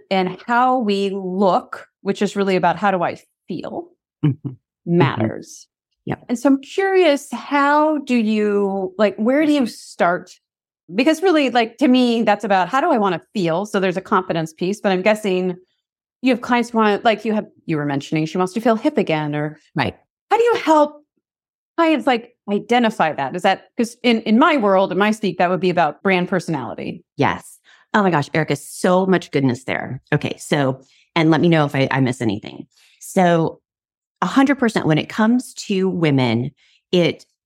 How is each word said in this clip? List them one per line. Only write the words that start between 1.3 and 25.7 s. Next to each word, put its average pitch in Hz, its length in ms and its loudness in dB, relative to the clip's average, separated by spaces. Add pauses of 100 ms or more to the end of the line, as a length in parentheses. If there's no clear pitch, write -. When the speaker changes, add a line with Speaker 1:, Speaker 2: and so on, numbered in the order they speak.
Speaker 1:
which 196 200 -4
is 196 140 -2
really 196 220 0
about 170 180 2
how 196 160 0
do 185 100 0
I 147 160 -4 (300)
feel, - 420 -10 (340)
Speaker 2:
Mm-hmm. 135 280 -2 (340)
Speaker 1:
matters. - 840 -2
Speaker 2:
Mm-hmm. - 40 -20 (360)
Yep. - 220 -8
Speaker 1:
And 240 80 -4
so 285 120 2
I'm 269 120 2
curious, 370 720 0
how 294 680 0
do 254 160 -2
you, 202 840 0
like, 202 160 2
where 262 300 0
do 302 80 2
you 277 120 2
start? - 680 -4 (600)
Because 311 300 2
really, 311 260 2
like, 233 280 0
to 285 100 2
me, 247 340 4
that's 208 220 0
about 190 260 2
how 262 120 0
do 339 100 2
I 262 80 2
wanna 185 220 0 (120)
feel? 175 320 -2
So 208 140 -2
there's 185 180 0
a 185 40 -4
confidence 180 520 -2
piece, 190 280 -4
but 202 100 0
I'm 185 100 0
guessing 185 540 0 (680)
you 254 100 2
have 240 100 -2
clients 240 280 0
who 226 80 -6
want, 208 280 2
like, 214 200 0
you 220 80 -2
have, 214 120 -2 (200)
you 165 120 -2
were 147 80 -4
mentioning 143 420 -4
she 185 100 -6
wants 185 160 -2
to 226 80 -4
feel 226 140 2
hip 302 240 -2
again, 151 360 -2
or 151 240 -6 (160)
Speaker 2:
Right. 123 200 -2 (340)
Speaker 1:
how 427 80 2
do 466 60 2
you 466 140 2
help 302 460 2 (760)
clients, 320 300 0
like, 240 280 -2 (160)
identify 214 640 0
that? 139 220 -6
Is 180 60 -8
that, 190 240 0 (120)
'cause 233 260 -4
in, 233 180 2
in 220 160 2
my 311 200 4
world, 196 340 2
in 180 80 -4
my 208 120 2
speak, 214 280 -4
that 180 100 2
would 180 100 -2
be 185 120 0